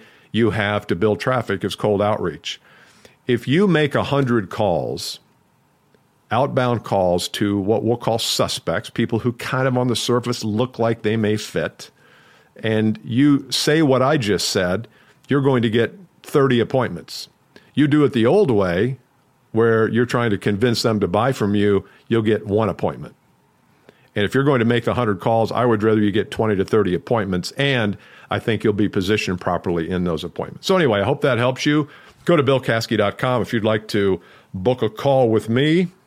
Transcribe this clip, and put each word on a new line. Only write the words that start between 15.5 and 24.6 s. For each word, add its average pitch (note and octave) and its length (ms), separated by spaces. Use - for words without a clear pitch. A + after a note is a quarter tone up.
to A#2 80
get A2+ 280
thirty C3+ 360
appointments. G#2+ 680
You D3 140
do D3 160
it C3 80
the A2+ 140
old D#3+ 260
way, G2+ 480
where A2+ 340
you're A#2 180
trying A#2+ 260
to G2+ 60
convince G#2+ 440
them A2+ 180
to F#2+ 80
buy G#2 240
from G#2 240
you, G2+ 320
you'll A2+ 120
get G#2+ 240
one G#2+ 220
appointment. - 480
And G#2 120
if F#2+ 100
you're C3+ 80
going C#3 160
to A2+ 60